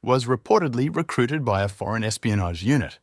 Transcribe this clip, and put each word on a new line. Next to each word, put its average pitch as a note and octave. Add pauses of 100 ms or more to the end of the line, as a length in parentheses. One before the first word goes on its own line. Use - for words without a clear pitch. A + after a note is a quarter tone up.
was B2+
reportedly C3+
recruited D3
by G2
a G2+
foreign G#2
espionage G2
unit. A#2